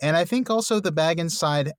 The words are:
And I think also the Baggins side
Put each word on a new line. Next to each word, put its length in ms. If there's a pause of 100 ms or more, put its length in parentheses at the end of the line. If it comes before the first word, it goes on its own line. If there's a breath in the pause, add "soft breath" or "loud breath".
And 140
I 80
think 260
also 300
the 140
Baggins 380
side 480